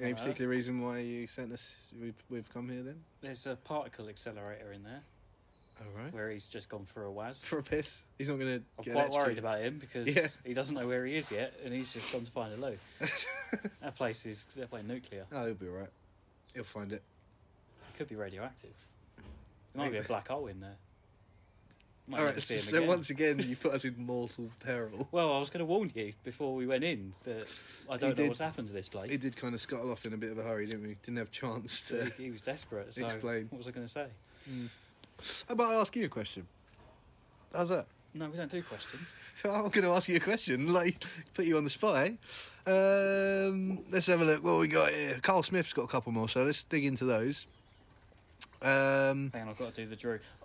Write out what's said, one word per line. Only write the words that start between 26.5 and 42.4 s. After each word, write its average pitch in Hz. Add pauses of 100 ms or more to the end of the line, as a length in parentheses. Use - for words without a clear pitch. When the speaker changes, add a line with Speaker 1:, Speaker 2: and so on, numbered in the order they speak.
Speaker 2:
we 127
went 131
in 101 (100)
that 110 (400)
I 135
Speaker 1:
He 123
Speaker 2:
don't 139
know 123
Speaker 1:
did, 147
Speaker 2:
what's 120
happened 156
to 101
this 95
place. 101
Speaker 1:
he 143
did 131
kinda 120
scuttle 123
off 113
in 110
a 110
bit 110
of 110
a 110
hurry, 110
didn't 110
we? 107
Didn't 123
have 110
a -
chance -
to 120 (120)
Speaker 2:
He, 127
he 127
was 110
desperate, 113
so 123
Speaker 1:
explain. 113
Speaker 2:
what 127
was 120
I -
gonna 120
say? 147 (420)
Speaker 1:
Mm. 127 (800)
How 247
about 226
I -
ask -
you 226
a -
question? 98 (1080)
How's 170
that? 175 (260)
Speaker 2:
No, 156
we 151
don't 165
do 175
questions. - (140)
Speaker 1:
<laughs> -
I'm 208
gonna 185
ask 180
you 180
a 165
question, 165
like, 175 (300)
put 190
you 165
on 151
the 143
spot, 202 (120)
eh? - (560)